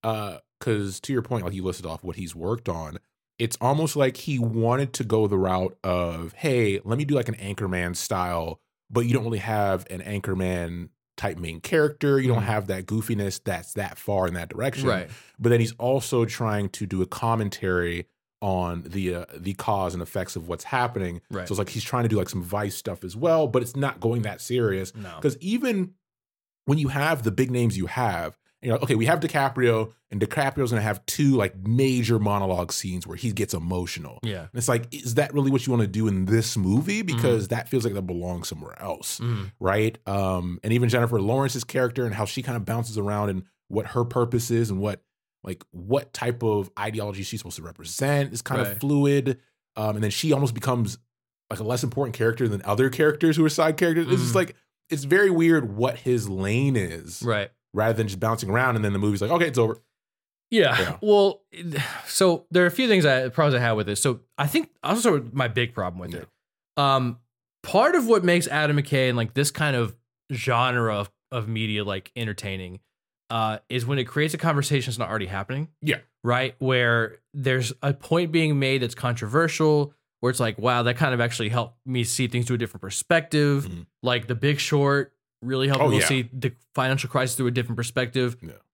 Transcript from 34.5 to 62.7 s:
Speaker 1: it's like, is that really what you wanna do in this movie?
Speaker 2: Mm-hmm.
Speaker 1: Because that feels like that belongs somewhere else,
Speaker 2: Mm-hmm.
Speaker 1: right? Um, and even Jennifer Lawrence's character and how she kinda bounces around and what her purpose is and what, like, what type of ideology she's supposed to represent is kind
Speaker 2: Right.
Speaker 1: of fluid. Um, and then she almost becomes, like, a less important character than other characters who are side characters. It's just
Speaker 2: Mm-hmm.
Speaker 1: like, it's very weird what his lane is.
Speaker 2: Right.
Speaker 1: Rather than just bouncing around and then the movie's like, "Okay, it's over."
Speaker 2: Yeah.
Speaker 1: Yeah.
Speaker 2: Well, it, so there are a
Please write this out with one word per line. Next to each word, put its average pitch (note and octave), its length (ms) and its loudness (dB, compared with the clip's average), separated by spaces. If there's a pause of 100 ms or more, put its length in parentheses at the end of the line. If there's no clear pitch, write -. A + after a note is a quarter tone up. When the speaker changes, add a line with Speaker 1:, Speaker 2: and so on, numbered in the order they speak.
Speaker 1:
it's A#2 140 -4
like, A#2+ 260 0
is A#2 220 -4
that C#3+ 180 0
really C#3 180 2
what B2+ 140 0
you C3+ 60 0
wanna A2+ 160 2
do G#2+ 200 0
in F#2 180 0
this A2 320 0
movie? D3+ 460 0
Speaker 2:
Mm-hmm. E3 120 -2
Speaker 1:
Because A#2 320 0
that A#2 220 -6
feels A#2+ 160 0
like G#2 80 -2
that G2 100 -4
belongs F2 460 -6
somewhere D2+ 320 -14
else, - 380 -8
Speaker 2:
Mm-hmm. A2+ 240 -2 (160)
Speaker 1:
right? G#2+ 380 2 (100)
Um, F#2 560 -2
and A2 100 0
even A#2+ 160 4
Jennifer A#2+ 320 2
Lawrence's B2+ 420 0
character B2 420 -2
and G#2+ 100 -4
how G#2 100 -2
she B2+ 180 -6
kinda A#2+ 160 -6
bounces A2 380 -4
around G#2 320 -2
and F#2 140 -6 (240)
what G#2 200 -4
her A#2+ 180 0
purpose A#2+ 460 0
is A2+ 180 2
and F#2+ 100 -2
what, G2+ 220 -2 (420)
like, F#2 280 -10
what G#2+ 420 -2
type A#2+ 300 -4
of G#2 260 0 (100)
ideology G#2 440 -6
she's G2+ 160 -8
supposed - 180 -12
to D#2+ 60 -16
represent C3+ 680 -2
is A#2 80 -8
kind C3+ 220 -2
Speaker 2:
Right. G2+ 80 -4
Speaker 1:
of G2+ 80 -8
fluid. C#3+ 600 2 (380)
Um, G#2+ 180 0
and G#2+ 80 -2
then G#2 80 0
she D#3 220 2
almost C3+ 220 2
becomes, A#2+ 420 -2 (540)
like, G#2 80 -6
a A2+ 40 -6
less B2 200 0
important C3 320 -2
character A#2 320 2
than G2+ 180 -2
other G#2+ 240 4
characters D3+ 480 4
who D#3+ 80 6
are D#3 40 4
side D#3 280 2
characters. E3+ 300 2
It's F#3 80 4
just F#3 140 2
Speaker 2:
Mm-hmm. A#2 80 2
Speaker 1:
like, - 180 0 (340)
it's C#3+ 140 -4
very F#3+ 260 6
weird E3 460 4
what A#2+ 240 2
his A#2+ 280 0
lane G#2+ 480 2
is. E2+ 460 -4
Speaker 2:
Right. G#2+ 300 -2 (220)
Speaker 1:
Rather G#2+ 200 2
than G#2+ 140 2
just F#2+ 140 -6
bouncing A2 280 0
around A#2+ 280 2
and G#2+ 80 0
then G2+ 80 2
the G2 60 0
movie's G2+ 220 2
like, G#2 80 0
"Okay, E3+ 180 2
it's B2+ 120 -2
over." A2+ 180 2 (720)
Speaker 2:
Yeah. D#3 300 4
Speaker 1:
Yeah. - 220 -2
Speaker 2:
Well, G3+ 400 6 (100)
it, E3+ 280 -8 (280)
so F3 420 2
there F3+ 140 6
are F3+ 40 6
a F3 40 4